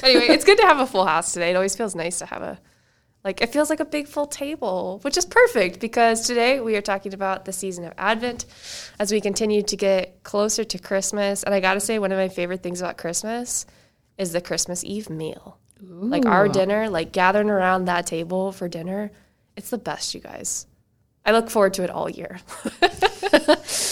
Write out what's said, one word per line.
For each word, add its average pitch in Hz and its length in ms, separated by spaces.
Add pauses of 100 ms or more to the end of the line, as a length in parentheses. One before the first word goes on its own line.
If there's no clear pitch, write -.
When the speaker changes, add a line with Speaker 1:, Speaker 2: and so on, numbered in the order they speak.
Speaker 1:
Anyway, 247 240
it's - 180
good 403 140
to 415 80
have 302 120
a 262 60
full 196 220
house 160 260
today. 170 160
It 180 60
always 190 200
feels 214 200
nice 170 240
to - 80
have - 160
a, - 160 (640)
like, 190 180
it 233 100
feels 294 200
like 311 80
a 311 60
big 294 220
full 294 200
table, 190 760
which 285 160
is 359 80
perfect 226 540
because 226 480
today 247 320
we 226 160
are 202 60
talking 196 340
about 190 300
the 190 60
season 185 340
of 160 120
Advent 226 480 (540)
as 208 120
we 214 100
continue 208 420
to 208 120
get 190 480
closer 208 400
to 214 140
Christmas. 202 640
And 202 140
I 196 60
gotta 185 180
say, 220 180
one 196 140
of 190 80
my 190 100
favorite 180 320
things 180 180
about 180 200
Christmas 220 680 (540)
is 180 140
the 175 80
Christmas 175 420
Eve 214 260
meal. 160 480 (240)
Like, 202 440
our 202 200
Speaker 2:
Ooh. 208 40
Speaker 1:
dinner, 202 400
like, 170 220
gathering 196 380
around 185 360
that 175 200
table 185 480
for 185 160
dinner, 185 420 (460)
it's - 140
the 247 60
best, - 360
you - 80
guys. - 440 (600)
I 208 60
look 226 180
forward 196 260
to 180 80
it 175 60
all 160 200
year, - 300 (320)
<laughs> - 80 (1120)